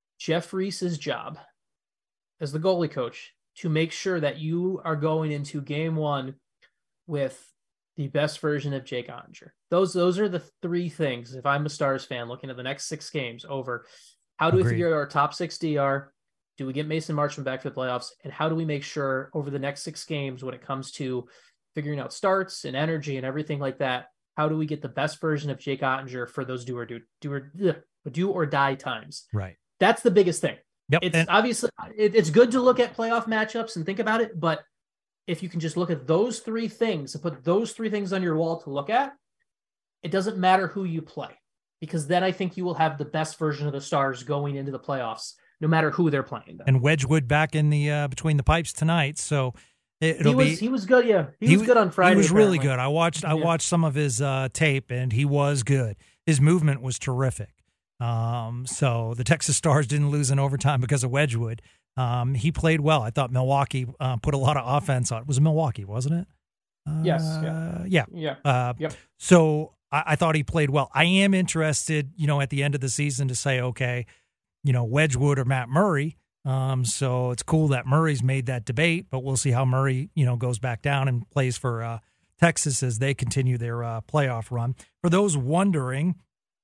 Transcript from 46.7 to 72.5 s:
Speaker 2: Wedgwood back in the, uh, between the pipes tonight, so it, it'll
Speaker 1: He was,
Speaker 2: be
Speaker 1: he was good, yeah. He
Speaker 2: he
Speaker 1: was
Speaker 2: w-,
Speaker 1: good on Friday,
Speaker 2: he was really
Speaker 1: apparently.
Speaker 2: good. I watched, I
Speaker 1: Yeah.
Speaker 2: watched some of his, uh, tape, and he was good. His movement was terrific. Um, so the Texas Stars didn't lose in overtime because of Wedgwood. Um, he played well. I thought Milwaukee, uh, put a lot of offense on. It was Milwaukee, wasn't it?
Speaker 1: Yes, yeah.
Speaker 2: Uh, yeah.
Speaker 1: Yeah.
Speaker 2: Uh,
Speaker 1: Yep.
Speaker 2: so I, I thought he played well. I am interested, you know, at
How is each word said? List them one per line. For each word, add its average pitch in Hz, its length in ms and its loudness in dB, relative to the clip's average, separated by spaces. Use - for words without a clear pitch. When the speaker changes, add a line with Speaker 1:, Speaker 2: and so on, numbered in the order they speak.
Speaker 2:
Wedgwood 143 480 2
back 151 260 2
in 151 140 2
the, 147 220 2
uh, 147 180 -2
between 151 280 0
the 135 80 2
pipes 156 280 2
tonight, 156 460 0
so 131 360 -2
it, 160 200 0
it'll - 120 6
Speaker 1:
He 254 40 4
was, 262 120 6
Speaker 2:
be 160 60 2
Speaker 1:
he 214 140 -4
was 226 180 -2
good, 247 200 6
yeah. 185 200 4
He 214 80 2
Speaker 2:
he 175 80 10
Speaker 1:
was 208 60 4
Speaker 2:
w-, 240 120 6
Speaker 1:
good - 60 6
on 190 100 4
Friday, 180 240 6
Speaker 2:
he - 40 6
was 175 120 4
really 196 280 6
Speaker 1:
apparently. 135 180 0
Speaker 2:
good. - 20 -2
I 127 100 0
watched, 165 360 0
I 160 100 2
Speaker 1:
Yeah. 156 100 0
Speaker 2:
watched 165 220 0
some 170 160 2
of 151 140 2
his, 139 260 0
uh, 131 300 0
tape, 139 400 0
and 123 200 -2
he 127 120 2
was 143 400 2
good. 123 320 0
His 151 160 4
movement 151 400 4
was 127 180 -6
terrific. 127 520 -2
Um, 117 680 -4
so 117 500 -2
the 123 80 -4
Texas 156 320 0
Stars 147 300 2
didn't 147 240 0
lose 143 200 0
in 139 80 4
overtime 139 440 2
because 127 200 0
of 127 80 -2
Wedgwood. 117 520 0
Um, 123 380 0
he 139 180 0
played 160 300 2
well. 151 180 4
I 110 80 -4
thought 127 240 -2
Milwaukee, 131 540 0
uh, 131 200 -2
put 143 160 0
a - 20 0
lot 139 220 2
of 117 80 -4
offense 127 440 0
on. 113 120 -6
It 135 40 -14
was 135 140 2
Milwaukee, 151 460 2
wasn't 127 300 -2
it? 180 100 -6
Speaker 1:
Yes, 160 200 2
yeah. 160 80 -4
Speaker 2:
Uh, 170 360 -6
yeah. 175 260 2
Speaker 1:
Yeah. 156 220 -6
Speaker 2:
Uh, 127 320 2
Speaker 1:
Yep. 151 160 -4
Speaker 2:
so 156 540 4
I, 151 180 0
I 151 80 2
thought 160 180 2
he 151 80 2
played 151 260 0
well. 135 240 0
I 147 120 4
am 190 280 4
interested, 156 840 0
you 151 100 -2
know, 143 160 2
at 135 80 -4